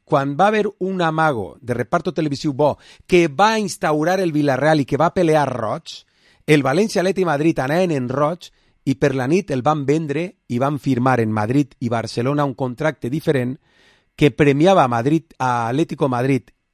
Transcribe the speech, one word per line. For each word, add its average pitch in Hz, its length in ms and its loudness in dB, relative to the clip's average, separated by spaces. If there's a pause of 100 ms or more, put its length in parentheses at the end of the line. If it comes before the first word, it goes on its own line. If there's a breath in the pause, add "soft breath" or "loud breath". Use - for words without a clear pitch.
quan 143 340 0
va 196 100 4
haver 214 180 0 (140)
un 185 220 -4
amago 156 580 -2
de 117 160 -6
reparto 165 400 -4
televisiu 151 380 -2
bo 135 240 0 (280 loud breath)
que 175 220 4
va 202 320 2
instaurar 170 600 0
el 175 120 -2
Villarreal 147 480 2
i 127 80 0
que 143 100 -2
va 160 160 2
pelear 156 380 2
roig, 117 500 -8 (440 soft breath)
el 147 180 4
València, 180 380 0
Atleti 190 200 0
i 175 60 0
Madrid 147 320 0
anaven 160 340 0
en 127 140 -2
roig 147 420 -2 (340)
i 135 160 0
per 139 140 2
la 127 140 -2
nit 180 240 0
el 127 120 -2
van 151 220 0
vendre 156 400 -2 (220)
i 120 120 -2
van 139 200 -2
firmar 127 400 0
en 110 120 0
Madrid 117 480 0
i 117 120 -4
Barcelona 120 520 -2
un 135 100 -4
contracte 131 580 -6
diferent 131 420 -2 (600 soft breath)
que 147 140 4
premiava 151 540 4
a 127 40 0
Madrid, 127 360 0 (140)
a 120 300 -2
Atlético 147 400 -2
Madrid, 127 400 -2 (260)